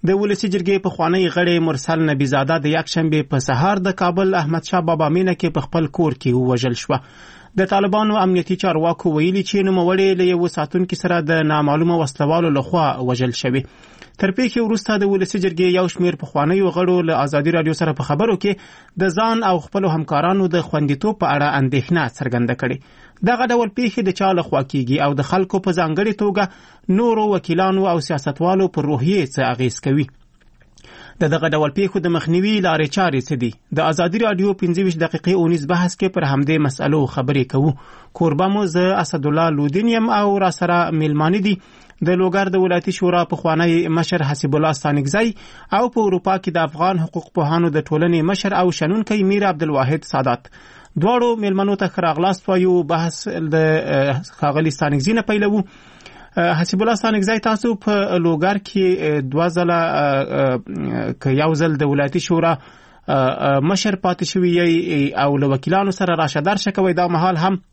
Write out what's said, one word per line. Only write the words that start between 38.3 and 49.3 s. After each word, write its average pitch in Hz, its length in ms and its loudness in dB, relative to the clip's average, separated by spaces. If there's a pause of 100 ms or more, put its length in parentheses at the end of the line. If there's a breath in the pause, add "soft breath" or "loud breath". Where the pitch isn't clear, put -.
مو 202 180 0
زه 180 340 2
اسدالله 156 500 0
لودین 151 400 0
یم 226 200 2
او 202 300 2
را 185 120 2
سره 175 400 0
میلمانه 156 480 0
دي 190 180 0 (460 loud breath)
د 156 60 2
لوګر 185 400 0
د 180 60 -4
ولایتي 185 360 0
شورا 175 320 0
پخوانی 165 640 0
مشر 160 440 0
حسیب 139 240 -2
الله 156 160 2
ستانکزی 147 640 -2 (380 loud breath)
او 233 160 0
په 240 120 -2
اروپا 190 360 0
کې 185 140 -6
د 160 60 -2
افغان 165 420 0
حقوق 165 340 -6
پوهانو 165 360 2
د 151 100 0
ټولنې 165 440 0
مشر 196 300 -2
او 185 180 2
شنونکی 202 520 0
میر 202 260 2